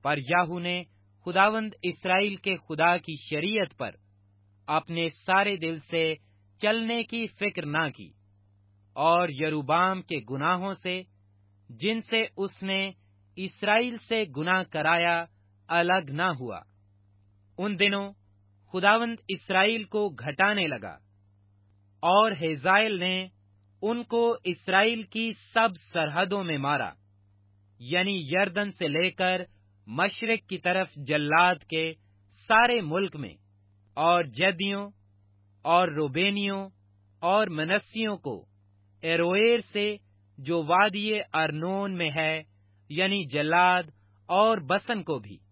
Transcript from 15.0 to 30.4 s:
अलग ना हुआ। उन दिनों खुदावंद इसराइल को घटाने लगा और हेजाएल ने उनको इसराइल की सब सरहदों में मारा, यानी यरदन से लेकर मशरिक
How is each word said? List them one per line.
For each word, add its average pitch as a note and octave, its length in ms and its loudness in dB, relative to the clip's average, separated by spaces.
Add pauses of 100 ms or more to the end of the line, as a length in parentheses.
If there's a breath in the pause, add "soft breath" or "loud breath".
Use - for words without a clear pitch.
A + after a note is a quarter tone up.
अलग E3+ 420 2
ना E3 160 -2 (120)
हुआ। A2 240 -10 (920)
उन G3+ 180 -2
दिनों G3+ 360 0 (640)
खुदावंद A3 460 2 (100)
इसराइल G3 560 0
को G#3 240 -2
घटाने E3+ 580 0
लगा G#2 300 -8 (1040)
और G3+ 300 6
हेजाएल F3 680 2
ने F#3 300 -2 (520)
उनको A#3 400 -2 (240)
इसराइल G3+ 580 0
की A3+ 300 -4
सब A3+ 440 0
सरहदों F3+ 680 -2
में D#3+ 140 -4
मारा, C3+ 360 -2 (880)
यानी F3+ 360 0 (120)
यरदन F#3+ 440 -2
से F3 160 -4
लेकर F3+ 580 0 (420)
मशरिक G3+ 600 -2